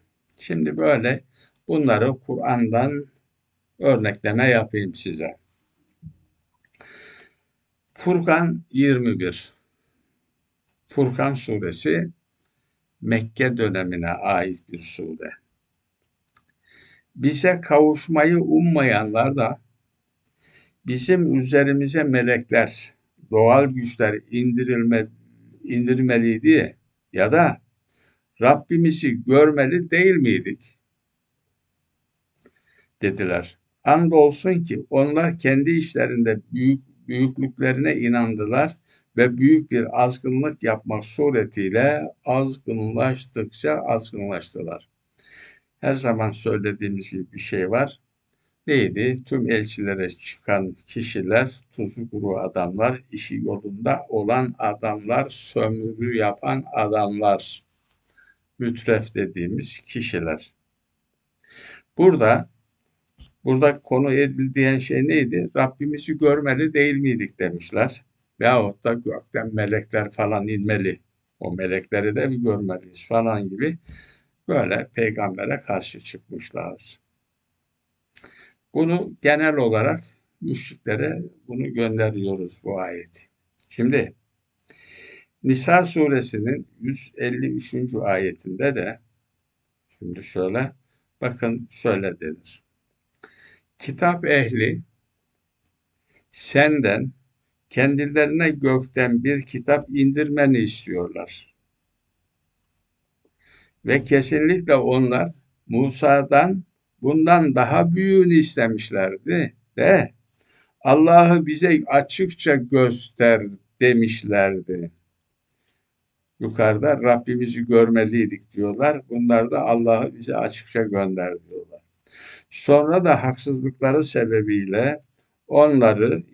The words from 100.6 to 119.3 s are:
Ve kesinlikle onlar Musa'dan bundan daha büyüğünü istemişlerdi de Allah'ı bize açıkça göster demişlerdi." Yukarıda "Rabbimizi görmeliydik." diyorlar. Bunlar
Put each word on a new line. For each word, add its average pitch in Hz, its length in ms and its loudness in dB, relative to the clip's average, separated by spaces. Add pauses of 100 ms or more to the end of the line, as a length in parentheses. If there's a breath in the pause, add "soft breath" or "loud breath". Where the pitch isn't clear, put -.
Ve 131 180 0
kesinlikle 151 720 2
onlar 127 560 0 (360)
Musa'dan 139 960 2 (380)
bundan 160 540 4
daha 165 400 2
büyüğünü 190 380 6
istemişlerdi 120 1200 0 (220)
de 151 360 4 (680 soft breath)
Allah'ı 170 640 8
bize 151 420 2
açıkça 147 680 0
göster 120 920 2 (340)
demişlerdi." 98 1120 0 (1500)
Yukarıda 113 640 0
"Rabbimizi 120 640 0
görmeliydik." 113 880 2
diyorlar. 120 580 -2
Bunlar 120 420 2